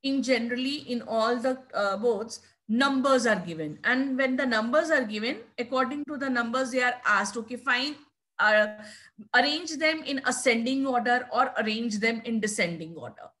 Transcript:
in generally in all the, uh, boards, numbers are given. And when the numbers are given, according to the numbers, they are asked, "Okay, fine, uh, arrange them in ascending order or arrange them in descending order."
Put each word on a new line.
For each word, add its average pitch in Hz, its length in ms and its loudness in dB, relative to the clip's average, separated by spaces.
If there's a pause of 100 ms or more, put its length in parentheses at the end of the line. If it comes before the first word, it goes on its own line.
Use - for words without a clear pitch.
in 269 200 0
generally 254 680 -2
in 240 100 -2
all 226 340 0
the, 254 220 -2 (140)
uh, 196 240 0
boards, 226 440 -2 (280)
numbers 262 580 2
are 208 140 2
given. 160 440 -8
And 262 340 0
when 262 180 2
the 285 80 0
numbers 247 460 2
are 277 140 4
given, 214 340 -4 (200)
according 254 460 -2
to 294 140 -8
the 269 100 -4
numbers, 247 420 0
they 254 120 0
are 247 220 0
asked, 202 340 2
"Okay, 233 180 -8
fine, 269 400 -2 (420)
uh, 214 280 6 (680)
arrange 302 420 2
them 311 280 0
in 277 220 -4
ascending 247 600 2
order 247 460 2
or 254 260 2
arrange 220 400 -2
them 226 280 0
in 226 120 0
descending 170 560 -2
order." 120 360 -14 (100)